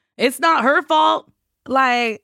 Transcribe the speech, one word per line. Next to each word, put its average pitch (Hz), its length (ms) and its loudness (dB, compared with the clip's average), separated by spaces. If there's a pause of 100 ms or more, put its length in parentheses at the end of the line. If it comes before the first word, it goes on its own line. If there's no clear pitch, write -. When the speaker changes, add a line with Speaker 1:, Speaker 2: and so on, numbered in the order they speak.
(180)
Speaker 1:
It's 254 220 -2
not 320 240 0
her 294 200 2
fault. 311 460 0 (380)
Speaker 2:
Like, 240 560 -2